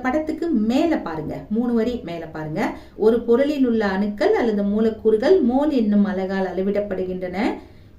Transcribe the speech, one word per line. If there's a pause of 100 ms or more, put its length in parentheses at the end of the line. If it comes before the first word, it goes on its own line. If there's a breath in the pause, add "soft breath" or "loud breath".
படத்துக்கு (240)
மேல (140)
பாருங்க, (200)
மூணு
வரி (140)
மேல (100)
பாருங்க. (440 loud breath)
ஒரு
பொருளில்
உள்ள (120)
அணுக்கள்
அல்லது
மூலக்கூறுகள் (120)
மோல்
என்னும்
அலகால்
அளவிடப்படுகின்றன. (600 loud breath)